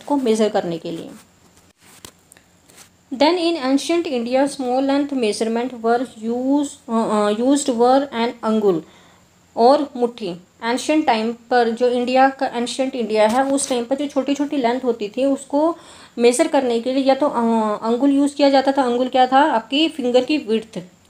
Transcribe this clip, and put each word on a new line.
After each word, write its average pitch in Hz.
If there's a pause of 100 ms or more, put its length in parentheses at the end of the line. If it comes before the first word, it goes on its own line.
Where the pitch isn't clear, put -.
को 285
measure 220
करने 185
के 170
लिए। 165 (2000)
Then 285
in 330
ancient 330
India, 262
small 262
length 285
measurement 226 (160)
were 240 (200)
use, 262 (220)
अ, -
अ, 208
used 262
were 247
an 233 (140)
angle 208 (720)
और 277
मुट्ठी। 240 (340)
Ancient 254
time 226 (160)
पर 240
जो 233
India 254
का, 269
ancient 247
India 214
है, 269
उस 269
time 240
पर 269
जो 285
छोटी 277
छोटी 285
length 247
होती 233
थी 247
उसको 285 (400)
measure 247
करने 240
के 254
लिए 269
या 262
तो, 285
अ, 214 (440)
angle 240
use 277
किया 285
जाता 269
था। 277
Angle 247
क्या 254
था? 269
आपकी 285
finger 247
की 302
width, 214 (300)